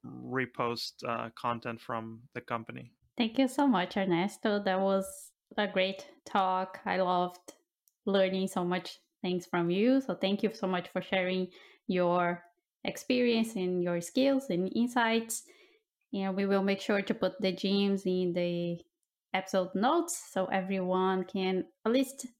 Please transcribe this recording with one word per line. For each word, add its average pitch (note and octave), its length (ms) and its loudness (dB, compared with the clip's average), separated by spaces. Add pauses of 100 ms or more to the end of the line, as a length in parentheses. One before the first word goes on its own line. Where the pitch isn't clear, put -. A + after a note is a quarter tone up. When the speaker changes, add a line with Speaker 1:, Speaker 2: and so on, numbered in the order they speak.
Speaker 1:
repost, B2 880 -6 (140)
uh, A#2 280 -4
content A#2 460 -4
from A2+ 400 -8 (120)
the A#2+ 80 -8
company. A#2+ 500 -8 (260)
Speaker 2:
Thank A3+ 200 0
you C4+ 100 4
so C#4+ 200 2
much, F#3 300 2
Ernesto. G3 680 0
That F#3+ 160 2
was G3 520 -2 (260)
a G#3 100 0
great F#3+ 400 -2 (180)
talk. F#3 600 0
I F#3 120 0
loved F3+ 560 0 (520)
learning F#3+ 420 2
so F#3 180 -2
much F3+ 320 -4 (240)
things F3+ 240 -2
from E3+ 240 0
you. A#3+ 320 4
So F#3+ 140 -4
thank G3 260 0
you G#3+ 120 2
so - 140 -4
much F3+ 220 -2
for F3+ 120 -4
sharing F#3 460 0 (400)
your F3 560 2 (420)
experience A#3 720 0
and F3+ 280 0
your F3 180 0
skills C4 480 0
and F#3 260 0
insights. A3+ 680 0 (720)
And F#3+ 220 -2
we G3 100 0
will G3 180 4
make G3 180 2
sure G3+ 200 2
to G3 120 -2
put - 260 -2
the F#3+ 140 2
gyms G3 520 2
in F#3 280 0
the F3 460 -2 (540)
episode F#3 420 0
notes D4+ 460 2 (100)
so F#3+ 140 -2
everyone F#3 800 0
can F#3 420 -2 (200)
at A3 60 2
least C4 360 0 (120)